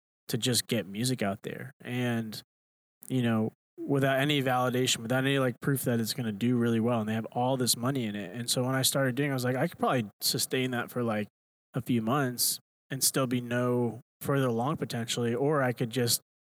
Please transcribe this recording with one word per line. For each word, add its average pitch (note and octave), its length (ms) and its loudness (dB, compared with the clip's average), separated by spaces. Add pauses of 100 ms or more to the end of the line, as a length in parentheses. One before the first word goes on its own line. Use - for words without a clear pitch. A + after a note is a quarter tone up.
(280)
to B2 100 -2
just A2+ 280 0
get G#2 200 -2
music A2+ 360 -2
out G2 200 -2
there. - 300 -10 (100)
And, A#2+ 580 -2 (680)
you B2+ 140 0
know, A2+ 300 2 (260)
without C3+ 420 2
any C#3+ 220 2
validation, B2+ 560 2
without B2 260 0
any, C#3 140 2
like, B2+ 220 0
proof C#3 240 0
that A#2+ 160 2
it's A2 140 -2
gonna A2+ 180 -4
do A#2 240 2
really A#2 240 2
well, A#2 200 2
and G#2+ 80 -2
they A2 60 -2
have A2 120 -4
all B2+ 300 0
this A#2+ 200 0
money B2 300 -2
in G2+ 100 -4
it. F#2+ 180 -8
And A#2+ 160 -6
so B2+ 140 0
when C3 100 0
I C3 80 0
started C3 340 2
doing C#3+ 140 0
it, - 20 -2
I - 20 0
was B2 100 -2
like, B2+ 120 0
"I D#3 120 0
could - 100 -14
probably C3+ 280 2 (140)
sustain C3 520 0
that A#2+ 180 -4
for, B2 120 -4
like, G#2+ 260 -2 (460)
a B2 80 -2
few A#2 200 2
months B2 580 0 (300)
and C3 140 -4
still C3+ 220 2
be B2 140 0
no A#2+ 600 0 (200)
further C#3 280 2
along B2 300 0
potentially, A#2 560 -2
or C#3 280 2
I B2 100 2
could A#2 180 -4
just A#2+ 300 0 (340)